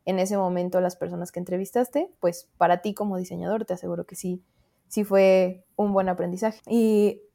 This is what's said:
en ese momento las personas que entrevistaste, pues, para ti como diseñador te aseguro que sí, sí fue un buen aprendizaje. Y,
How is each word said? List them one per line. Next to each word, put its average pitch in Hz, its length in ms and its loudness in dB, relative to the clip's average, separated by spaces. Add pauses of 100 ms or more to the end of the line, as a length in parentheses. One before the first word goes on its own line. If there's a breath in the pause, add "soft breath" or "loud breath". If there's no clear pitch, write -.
en 185 140 0
ese 196 180 0
momento 180 440 0
las 180 140 0
personas 175 360 -8
que - 80 -10
entrevistaste, 240 720 -2 (100)
pues, 175 280 -2 (100)
para 175 240 2
ti 208 120 -4
como 202 240 -4
diseñador 180 480 -6
te 180 80 -8
aseguro 175 320 -8
que 185 100 -20
sí, 180 280 -8 (440)
sí 214 160 -2
fue 190 640 4 (100)
un 202 180 0
buen 190 160 2
aprendizaje. 180 580 -4
Y, 214 540 2 (140)